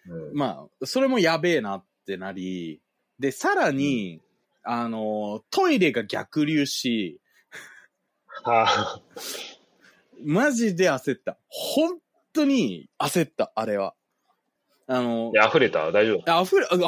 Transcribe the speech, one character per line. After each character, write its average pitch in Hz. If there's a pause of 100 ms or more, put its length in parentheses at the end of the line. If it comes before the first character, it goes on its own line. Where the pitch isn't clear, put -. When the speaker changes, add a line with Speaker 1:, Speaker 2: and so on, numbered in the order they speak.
Speaker 1:
う 160
ん。 -
Speaker 2:
ま 113 (160)
あ、 131
そ 254
れ 269
も 254
や 165
べ 165
え 127
な 101
っ 92 (220)
て 95
な 95
り、 90 (380)
で、 131
さ -
ら 294
に、 127 (440)
Speaker 1:
う -
ん。 -
Speaker 2:
あ 120
の、 107
ト 381
イ 285
レ 175
が 110
逆 104
流 151
し、 107 (1200)
Speaker 1:
あ 117
あ。 - (1200)
Speaker 2:
マ 202
ジ 226
で 180
焦 135
っ -
た。 - (120)
本 330 (340)
当 302
に 185
焦 165
っ -
た、 -
あ 110
れ 104
は。 98 (920)
あ 127
の、 113
Speaker 1:
い 110
や、 107
溢 156
れ 120
た？ 80
大 104
丈 107
夫？ 120
Speaker 2:
あ、 165
溢 269
れ、 -
あ、 180 (120)